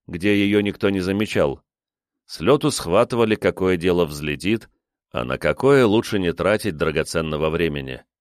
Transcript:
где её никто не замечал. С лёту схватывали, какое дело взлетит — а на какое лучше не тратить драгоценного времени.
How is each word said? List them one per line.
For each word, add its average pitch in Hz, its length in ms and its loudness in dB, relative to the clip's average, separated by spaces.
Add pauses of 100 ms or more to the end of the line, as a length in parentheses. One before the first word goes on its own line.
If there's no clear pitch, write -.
где 104 260 0
её 101 280 2
никто 101 280 -2
не 98 100 -2
замечал. 95 640 -2 (640)
С - 140 -16
лёту 139 320 2
схватывали, 107 640 0
какое 92 400 0
дело 87 280 2
взлетит — 73 640 -4 (420)
а 62 140 -4
на 64 140 -4
какое 127 480 4
лучше 107 320 0
не 87 140 0
тратить 90 440 -2
драгоценного 78 760 -2
времени. 73 540 -4 (160)